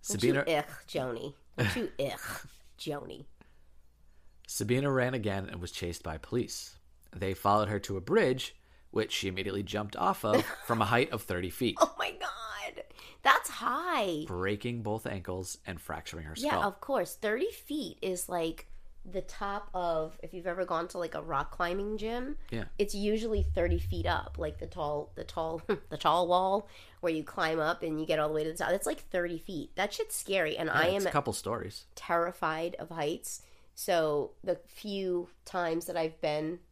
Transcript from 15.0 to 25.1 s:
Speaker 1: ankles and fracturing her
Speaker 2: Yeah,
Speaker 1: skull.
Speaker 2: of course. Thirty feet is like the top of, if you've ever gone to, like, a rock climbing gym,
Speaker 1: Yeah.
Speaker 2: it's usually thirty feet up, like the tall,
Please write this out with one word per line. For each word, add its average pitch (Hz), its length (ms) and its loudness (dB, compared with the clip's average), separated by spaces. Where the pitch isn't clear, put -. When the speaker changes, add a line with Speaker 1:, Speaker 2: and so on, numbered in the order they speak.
Speaker 1:
ankles 92 600 -4
and 87 160 -6
fracturing - 440 -8
her 78 120 -8
Speaker 2:
Yeah, 285 140 0
Speaker 1:
skull. - 120 2
Speaker 2:
of 196 160 0
course. 226 360 -2
Thirty 247 360 0
feet 285 500 -6
is 185 280 -2
like 165 380 -2
the 185 120 -2
top 202 520 -4
of, 165 480 0
if - 120 -10
you've 180 140 -6
ever 180 180 0
gone 170 240 0
to, - 80 -8
like, 165 180 -4
a 151 60 -4
rock 139 300 -2
climbing 202 460 0
gym, 240 380 -2
Speaker 1:
Yeah. 113 140 -2
Speaker 2:
it's 202 160 2
usually 214 500 2
thirty 175 240 4
feet - 260 -2
up, - 320 -2
like 156 220 -4
the 160 80 -8
tall, 151 480 -4